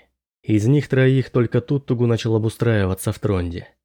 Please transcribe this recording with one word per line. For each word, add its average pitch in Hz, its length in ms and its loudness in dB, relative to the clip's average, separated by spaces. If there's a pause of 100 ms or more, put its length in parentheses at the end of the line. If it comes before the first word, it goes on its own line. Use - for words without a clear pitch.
(420)
Из 107 240 0
них 139 220 2
троих 131 420 2
только 120 300 0
Туттугу 127 460 -2
начал 113 280 0
обустраиваться 110 800 -2
в - 80 -12
Тронде. 90 480 -4 (160)